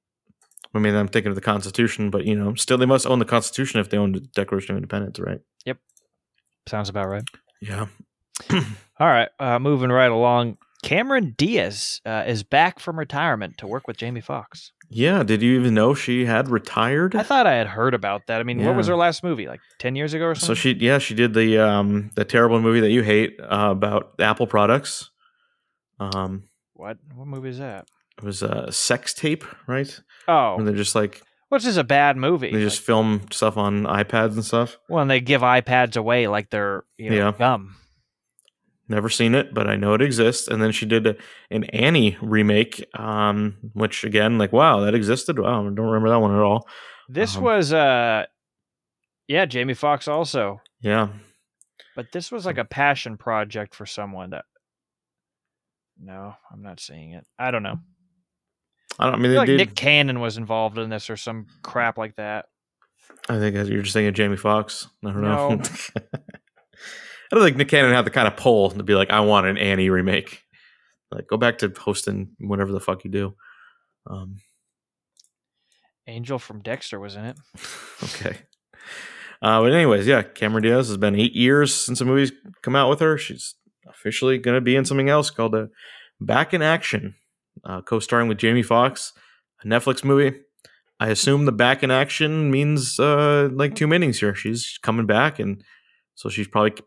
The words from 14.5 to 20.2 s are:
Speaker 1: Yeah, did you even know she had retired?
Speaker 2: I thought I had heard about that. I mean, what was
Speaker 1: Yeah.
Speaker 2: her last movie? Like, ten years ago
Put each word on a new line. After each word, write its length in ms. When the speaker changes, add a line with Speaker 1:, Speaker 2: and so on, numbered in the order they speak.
Speaker 1:
Yeah, 320
did 200
you 160
even 160
know 180
she 320
had 240
retired? 640
Speaker 2:
I 60
thought 240
I 100
had 120
heard 260
about 340
that. 120
I 40
mean, 220
what 100
was 120
Speaker 1:
Yeah. 60
Speaker 2:
her 40
last 260
movie? 220
Like, 140
ten 180
years 200
ago 120